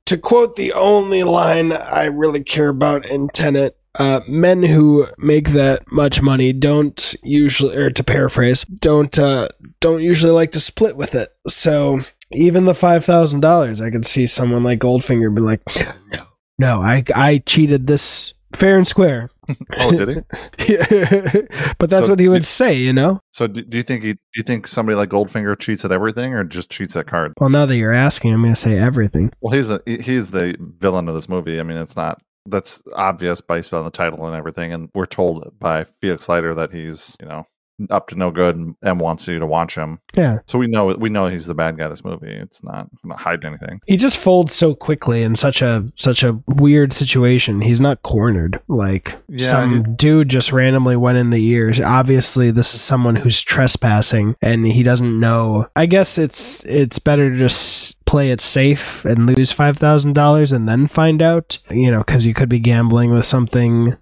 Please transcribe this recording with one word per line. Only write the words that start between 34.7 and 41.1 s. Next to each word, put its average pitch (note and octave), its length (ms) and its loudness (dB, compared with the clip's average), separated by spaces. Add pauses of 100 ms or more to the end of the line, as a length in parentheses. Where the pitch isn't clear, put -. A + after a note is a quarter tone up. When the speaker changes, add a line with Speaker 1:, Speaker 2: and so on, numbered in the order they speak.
Speaker 2:
And E2 220 -12
we're F#2 120 -4
told E2 520 -4
by D#2+ 260 -4 (160)
Felix F2+ 280 -6
Leiter E2 260 -2
that D#2+ 160 -6
he's, D#2+ 480 -14
you - 80 -20
know, D#2 180 -16 (440)
up G2+ 180 -4
to - 80 -18
no F2+ 140 -2
good F2 260 0
and, E2 280 -12
and F#2 160 -2
wants E2 280 -6
you E2+ 120 -6
to D#2 80 -6
watch E2 280 -4
him. D#2 240 -10 (160)
Speaker 1:
Yeah. C3+ 300 0
Speaker 2:
So - 140 -4
we B2 80 0
know, A2 180 0
we G#2+ 240 -2
know G2+ 160 -2